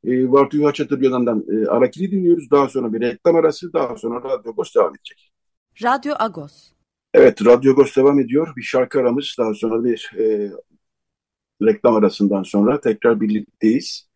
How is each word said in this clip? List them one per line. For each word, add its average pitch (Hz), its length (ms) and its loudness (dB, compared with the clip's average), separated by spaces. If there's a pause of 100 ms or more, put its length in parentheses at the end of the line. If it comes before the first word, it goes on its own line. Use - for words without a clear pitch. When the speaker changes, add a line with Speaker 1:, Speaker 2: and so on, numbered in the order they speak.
Speaker 1:
E, 127 240 0
Bartu 139 340 2
Haçaturyan'dan, 127 840 -2
e, 107 160 -2
Arakil'i 147 440 0
dinliyoruz. 170 400 0
Daha 139 180 2
sonra 120 240 -4
bir 113 80 -4
reklam 123 340 0
arası, 165 380 -2
daha 123 240 -4
sonra 117 180 -8
Radyo 123 360 -8
Agos 107 240 -8
devam 98 200 2
edecek. - 360 -20 (520)
Speaker 2:
Radyo 262 360 -2
Agos. 170 520 -10 (420)
Speaker 1:
Evet, 110 320 4
Radyo 123 260 6
Agos 135 260 4
devam 139 220 4
ediyor. 139 380 -2
Bir 123 40 -12
şarkı 131 380 -2
aramız, 123 400 -2
daha 110 140 -2
sonra 113 300 -4
bir, 117 360 -4
e, 104 320 -2 (1080)
reklam 110 340 2
arasından 101 480 0
sonra 113 380 0
tekrar 110 400 0
birlikteyiz. 110 960 -4